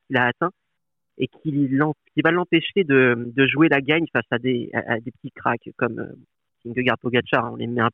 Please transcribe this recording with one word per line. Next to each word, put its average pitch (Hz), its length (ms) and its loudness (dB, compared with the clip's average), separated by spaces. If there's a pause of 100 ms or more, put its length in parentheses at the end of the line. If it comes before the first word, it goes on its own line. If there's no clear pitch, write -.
qu'il 131 100 -4
a 123 100 4
atteint 165 240 -2 (680)
et 131 100 -2
qui - 220 -8 (180)
l'em-, 147 260 0 (200)
qui 151 80 0
va 160 80 4
l'empêcher 175 540 0
de, 123 500 4
de 135 120 4
jouer 139 220 2
la 139 120 4
gagne 151 320 0
face 120 180 0
à 120 80 0
des, 120 340 -4
à, 117 220 -6
à 113 60 -10
des 117 100 -12
petits - 240 -16
cracks - 420 -4
comme, 117 240 -4
euh, - 160 -12 (480)
Vingegaard, 120 340 -2
Pogacar, 120 540 -2
on 117 40 -12
les 117 100 -6
met 120 160 -2
un 117 120 2